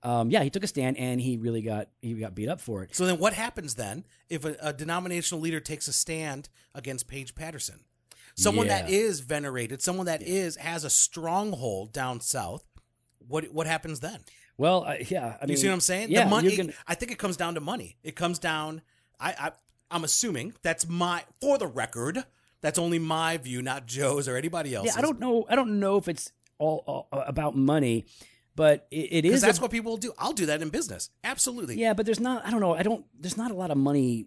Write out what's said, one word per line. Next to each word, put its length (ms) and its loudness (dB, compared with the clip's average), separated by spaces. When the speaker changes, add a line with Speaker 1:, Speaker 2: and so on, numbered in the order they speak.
Speaker 1:
um, 260 2
yeah, 140 4
he 80 0
took 120 -4
a 40 -2
stand 300 -2
and 220 -2
he 180 0
really 260 -2
got, 260 -4
he 140 -6
got 220 -8
beat 120 -4
up 140 -4
for 220 -6
it. 120 -12
Speaker 2:
So 120 2
then 100 2
what 160 2
happens 400 -6
then 320 -8
if 160 -6
a, 160 -4
a 100 -4
denominational 680 -4
leader 180 -2
takes 280 -8
a 60 -4
stand 540 -4
against 320 -8
Paige 260 -12
Patterson? 460 -10
Someone 320 4
that 220 2
Speaker 1:
Yeah. 80 6
Speaker 2:
is 240 2
venerated, 600 -4
someone 240 0
that 160 -2
Speaker 1:
Yeah. 60 -8
Speaker 2:
is, 300 0
has 260 -6
a 80 -6
stronghold 1000 0
down 300 -4
south. 420 -4
What, 260 -4
what 140 -2
happens 340 -4
then? 180 -8
Speaker 1:
Well, 260 4
I, 240 -4
yeah, 320 -2
I 60 -6
Speaker 2:
You 40 -2
Speaker 1:
mean, 80 2
Speaker 2:
see 100 4
what 80 4
I'm 40 0
saying? 280 0
The 80 2
Speaker 1:
yeah, 120 6
Speaker 2:
mon-, 160 6
Speaker 1:
you 80 8
Speaker 2:
it, 60 2
Speaker 1:
can 160 -2
Speaker 2:
I 80 0
think 160 -6
it 60 -10
comes 200 -2
down 180 -2
to 60 -4
money. 420 -8
It 120 -10
comes 240 -2
down, 420 -4
I, 200 -2
I, 120 -4
I'm 140 -2
assuming 580 0
that's 280 0
my, 340 0
for 160 4
the 100 0
record, 580 -4
that's 180 0
only 200 2
my 380 0
view, 240 -4
not 260 -4
Joe's 400 0
or 80 -2
anybody 400 -2
else's. 200 0
Speaker 1:
Yeah, 40 0
I 20 4
don't 180 2
know. 280 2
I 80 2
don't 240 2
know 180 4
if 120 0
it's 240 -6
all, 260 0
all, 280 -6
uh, 120 -2
about 300 0
money, 500 4
but 360 6
it, 40 -8
it 120 4
Speaker 2:
'Cause 120 8
Speaker 1:
is 60 6
Speaker 2:
that's 180 6
Speaker 1:
a 20 -2
Speaker 2:
what 100 -2
people 220 -2
will 40 -4
do. 200 -6
I'll 160 -2
do 140 0
that 140 2
in 80 -2
business. 400 -4
Absolutely. 560 -2
Speaker 1:
Yeah, 140 4
but 120 0
there's 140 0
not, 260 -2
I 60 -2
don't 100 2
know. 140 4
I 80 -8
don't, 220 -2
there's 200 -6
not 140 -4
a 40 -6
lot 160 -2
of 60 2
money 500 4